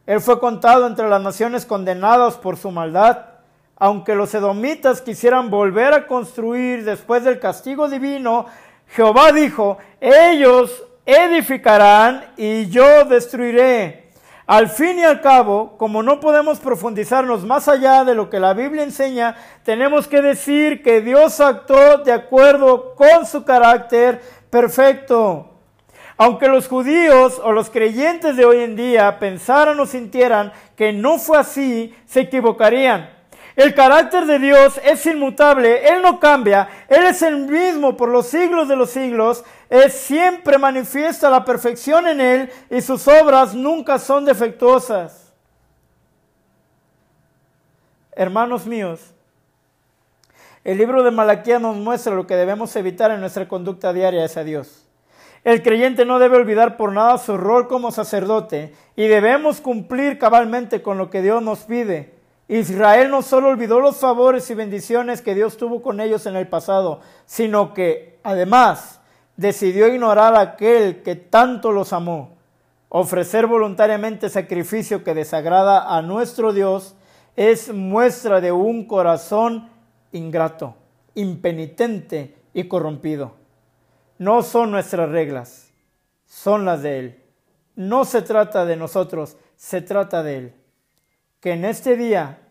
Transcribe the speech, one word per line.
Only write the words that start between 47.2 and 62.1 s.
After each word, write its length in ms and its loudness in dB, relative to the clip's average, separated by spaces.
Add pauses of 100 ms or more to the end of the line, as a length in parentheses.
Hermanos 540 -4
míos, 480 -12 (1500)
el 140 -6
libro 260 0
de 80 2
Malaquías 480 0
nos 180 -4
muestra 380 -6
lo 120 -6
que 100 -4
debemos 400 -4
evitar 340 -2
en 100 -6
nuestra 280 -10
conducta 460 -8
diaria 320 -2
hacia 180 -10
Dios. 420 -14 (580)
El 180 0
creyente 420 0
no 140 -2
debe 180 4
olvidar 400 2
por 160 -4
nada 240 2
su 220 -6
rol 300 0
como 220 -6
sacerdote 840 -6 (220)
y 100 -2
debemos 560 0
cumplir 560 -6
cabalmente 640 0
con 160 -8
lo 100 -6
que 140 -6
Dios 200 -2
nos 180 -8
pide. 540 -8 (340)